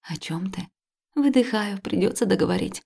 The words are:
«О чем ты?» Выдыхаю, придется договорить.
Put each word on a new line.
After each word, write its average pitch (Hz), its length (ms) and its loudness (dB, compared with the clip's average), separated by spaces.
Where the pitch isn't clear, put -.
«О 160 160 -8
чем 170 340 -6
ты?» 180 160 -10
Выдыхаю, 233 640 2
придется 190 460 0
договорить. 185 600 0